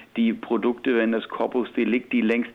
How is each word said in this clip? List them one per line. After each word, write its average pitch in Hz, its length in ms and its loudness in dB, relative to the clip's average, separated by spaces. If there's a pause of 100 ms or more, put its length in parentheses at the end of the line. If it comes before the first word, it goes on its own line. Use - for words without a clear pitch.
(160)
die 113 180 4
Produkte, 120 640 0
wenn 113 160 2
das 110 160 -2
Corpus 117 440 -2
Delicti 120 480 0
längst 117 340 2